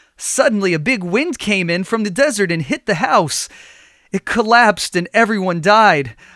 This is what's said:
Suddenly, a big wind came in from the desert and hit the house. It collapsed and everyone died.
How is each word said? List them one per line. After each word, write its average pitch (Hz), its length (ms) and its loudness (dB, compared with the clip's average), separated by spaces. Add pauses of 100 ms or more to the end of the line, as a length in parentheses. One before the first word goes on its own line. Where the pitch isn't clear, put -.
(160)
Suddenly, 208 580 0
a 160 60 0
big 190 240 -2
wind 247 340 -2
came 190 320 -2
in 180 140 -2
from 220 220 -2
the 208 40 -2
desert 208 400 0
and 165 120 -2
hit 208 240 -6
the 208 100 -2
house. 202 540 0 (640)
It 196 100 -4
collapsed 220 720 2
and 180 180 -4
everyone 202 460 0
died. 175 560 2 (200)